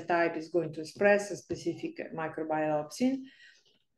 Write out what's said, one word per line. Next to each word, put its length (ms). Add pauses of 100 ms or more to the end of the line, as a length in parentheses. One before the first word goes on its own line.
type 300
is 140
going 240
to 80
express 500
a 40
specific 640 (160)
microbial 720
opsin. 360 (760)